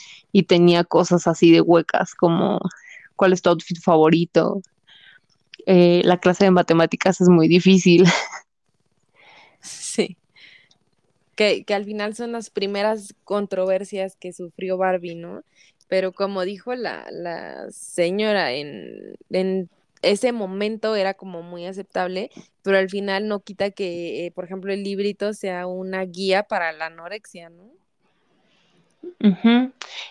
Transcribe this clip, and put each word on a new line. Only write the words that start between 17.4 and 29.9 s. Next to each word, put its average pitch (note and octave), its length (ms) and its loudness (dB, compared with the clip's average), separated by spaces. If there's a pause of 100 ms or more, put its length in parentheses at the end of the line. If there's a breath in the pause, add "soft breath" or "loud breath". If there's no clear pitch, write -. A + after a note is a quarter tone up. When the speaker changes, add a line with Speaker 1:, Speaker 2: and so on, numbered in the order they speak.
Speaker 2:
señora, F#3 800 -2
en, D#2 640 -14 (140)
en F#3+ 380 -2 (340)
ese G#3 300 0
momento G#3+ 640 -6
era G3 200 -2
como F#3 280 -16
muy F3 240 -14
aceptable, F#3 640 -8 (320 loud breath)
pero G3 160 2
al F#3+ 100 0
final G3 380 -6
no G#3 140 -6
quita G3 320 -6
que, E3+ 540 -8
eh, E3+ 40 -12
por F3+ 140 -12
ejemplo, F#3+ 280 -10
el G3 120 -8
librito G3+ 500 -6
sea F3+ 320 -8
una F#3+ 380 -8
guía F#3+ 400 -2
para F3 280 -4
la D#3 140 -10
anorexia, E3+ 640 -16
¿no? F3 140 -20 (1600)
Speaker 1:
Ujú. A#3 520 2 (380 loud breath)